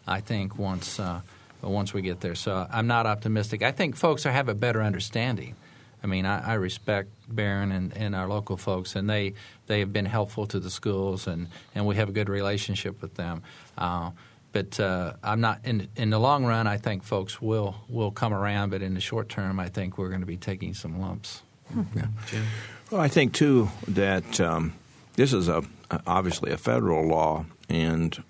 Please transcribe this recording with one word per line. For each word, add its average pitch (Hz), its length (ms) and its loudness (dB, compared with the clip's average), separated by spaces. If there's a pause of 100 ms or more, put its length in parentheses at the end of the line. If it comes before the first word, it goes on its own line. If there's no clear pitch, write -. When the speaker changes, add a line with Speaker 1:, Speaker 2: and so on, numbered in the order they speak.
Speaker 1:
I 95 140 -2
think, 101 380 -4
once, 95 420 -4
uh, 90 220 -4 (400)
once 101 320 -2
we 101 80 -2
get 92 180 -4
there. 87 160 -4
So 95 340 -2
I'm 113 180 0
not 117 180 4
optimistic. 110 580 0
I 123 80 6
think 160 240 0
folks 156 300 2
are, 143 60 4
have 131 180 4
a 107 60 0
better 110 260 2
understanding. 104 720 -2 (480)
I 107 40 -2
mean, 95 180 0
I, 95 260 0
I - 40 2
respect 98 540 -2 (180)
Barron 101 440 0
and, 92 240 -2
and 104 200 -2
our 92 120 -2
local 101 300 -4
folks, 92 380 -4
and 101 140 0
they, 101 240 0 (340)
they 107 120 2
have 101 140 0
been 104 120 0
helpful 104 420 -2
to 104 120 -4
the 92 100 -6
schools, 95 580 -2
and, 85 200 -4 (280)
and 104 100 0
we 104 120 2
have 107 120 2
a 98 40 -6
good 104 160 0
relationship 98 720 -2
with - 140 -10
them. 85 280 -6 (340)
Uh, 87 340 -2 (400)
but, - 280 -2
uh, 92 340 0 (100)
I'm 110 180 2
not 113 220 0
in, 107 320 -2
in 113 140 0
the 110 100 4
long 135 260 4
run, 113 200 4
I 104 120 2
think 101 260 -2
folks 98 380 -4
will, 110 340 0 (120)
will 113 240 -2
come 107 220 0
around, 101 380 0
but 95 100 -4
in 95 140 -2
the 92 60 -2
short 107 280 -4
term, 95 300 -2
I 90 100 -4
think 92 280 -4
we're 95 120 -2
gonna 92 160 -4
be 87 120 -6
taking 90 360 -6
some 87 260 -8
lumps. - 440 -8 (280)
Speaker 2:
Hmm. 226 120 -2 (120)
Speaker 3:
Yeah. 107 100 -2 (220)
Speaker 4:
Jim? 110 160 -2 (460)
Speaker 3:
Well, 202 120 0
I 147 80 4
think, 139 240 6
too, 127 360 6 (200)
that, 98 500 2
um, 82 340 2 (420)
this 135 180 6
is 90 160 4
a, 80 140 2 (440)
obviously 90 440 0
a - 60 0
federal 98 480 2
law, 80 400 4 (240)
and 82 600 0